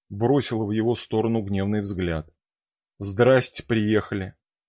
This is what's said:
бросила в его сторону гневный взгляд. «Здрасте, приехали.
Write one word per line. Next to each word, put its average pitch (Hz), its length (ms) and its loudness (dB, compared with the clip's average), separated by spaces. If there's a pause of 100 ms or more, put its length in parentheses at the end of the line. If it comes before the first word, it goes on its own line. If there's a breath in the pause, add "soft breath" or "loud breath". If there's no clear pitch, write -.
бросила 113 560 0
в 101 60 -4
его 110 240 0
сторону 113 460 -2
гневный 101 400 -2
взгляд. 87 480 -4 (720)
«Здрасте, 117 640 2
приехали. 104 720 -2 (340)